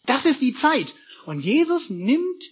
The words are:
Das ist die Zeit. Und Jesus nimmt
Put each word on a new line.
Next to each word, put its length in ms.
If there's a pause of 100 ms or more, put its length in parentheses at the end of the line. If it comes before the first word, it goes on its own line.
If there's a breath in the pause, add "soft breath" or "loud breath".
Das 200
ist 160
die 140
Zeit. 400 (300 loud breath)
Und 160
Jesus 480
nimmt 640